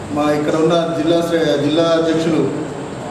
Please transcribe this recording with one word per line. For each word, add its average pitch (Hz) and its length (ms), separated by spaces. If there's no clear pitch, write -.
మా 147 180
ఇక్కడ 151 220
ఉన్న 165 480
జిల్లా 170 240
శ్రే-, 156 320
జిల్లా 151 240
అధ్యక్షులు 160 680